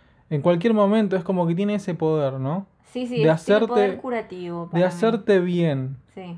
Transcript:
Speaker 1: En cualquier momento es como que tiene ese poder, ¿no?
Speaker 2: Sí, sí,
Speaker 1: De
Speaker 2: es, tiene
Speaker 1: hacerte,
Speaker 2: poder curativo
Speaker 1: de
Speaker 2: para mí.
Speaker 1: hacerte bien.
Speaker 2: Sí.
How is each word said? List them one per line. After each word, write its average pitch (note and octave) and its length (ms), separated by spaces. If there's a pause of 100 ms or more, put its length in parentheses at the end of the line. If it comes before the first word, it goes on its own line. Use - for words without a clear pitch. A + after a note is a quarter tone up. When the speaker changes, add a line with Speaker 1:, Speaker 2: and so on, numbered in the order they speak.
(300)
Speaker 1:
En D3+ 120
cualquier F3 320
momento G#3 420
es F3+ 80
como F3+ 240
que E3+ 80
tiene G3+ 200
ese G3 180
poder, D#3 480
¿no? E3 260 (240)
Speaker 2:
Sí, B3 160
sí, - 20
Speaker 1:
De B3 60
Speaker 2:
es, D#3 60
tiene D#3 100
Speaker 1:
hacerte, G#3 360
Speaker 2:
poder G3+ 300
curativo F3+ 680
Speaker 1:
de E3+ 60
Speaker 2:
para E3 80
mí. F3 40
Speaker 1:
hacerte G3+ 560
bien. D#3+ 580 (160)
Speaker 2:
Sí. F3 240